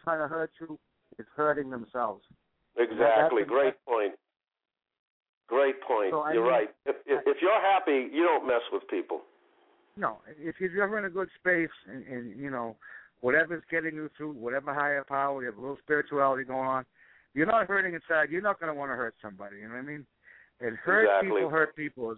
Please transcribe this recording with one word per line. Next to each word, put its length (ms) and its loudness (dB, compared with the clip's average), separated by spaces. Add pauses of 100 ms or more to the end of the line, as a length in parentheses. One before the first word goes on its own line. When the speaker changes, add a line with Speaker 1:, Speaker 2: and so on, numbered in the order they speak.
Speaker 1:
trying 160 -2
to 80 -2
hurt 220 -4 (100)
you 200 -14 (400)
is 60 -14 (100)
hurting 340 2
themselves. 540 -4 (540)
Speaker 2:
Exactly. 640 4
Speaker 1:
That's 80 -2
Speaker 2:
Great 240 4 (120)
point. 280 0 (1300)
Great 340 2
point. 300 0
Speaker 1:
So, 100 -2
I 120 -2
Speaker 2:
You're 100 2
Speaker 1:
mean, 80 4
Speaker 2:
right. 180 2 (160)
If, 100 -2 (100)
if, 200 0
Speaker 1:
I 40 4
Speaker 2:
if 120 2
you're 200 4
happy, 520 2
you 100 2
don't 220 2
mess 160 2 (100)
with 180 -4
people. 320 -4 (760)
Speaker 1:
No. 220 -4 (200)
If 220 -8
you're 240 -2
ever 160 -2
in 60 -6
a 40 -4
good 200 -6 (100)
space 300 2 (220)
and, 140 -14
and, 340 -12
you 120 -8
know, 240 -6 (460)
whatever's 500 2
getting 240 -2
you 220 -8
through, 160 -10
whatever 400 -4
higher 340 0
power, 340 -2
you 60 -6
have 100 -10
a 40 -14
little 200 -8
spirituality 600 0
going 240 -4
on, 180 -2 (480)
you're 140 2
not 200 4
hurting 260 0
inside, 360 0
you're 120 -4
not 180 -2
gonna 140 -6
wanna 220 -6
hurt 260 -6
somebody, 360 -16
you 100 -16
know 60 -14
what 60 -10
I 40 -10
mean? 220 -12 (540)
And 180 -4
hurt 280 4
Speaker 2:
Exactly. 340 4
Speaker 1:
people 100 0
hurt 260 2
people 360 -8
is 60 -10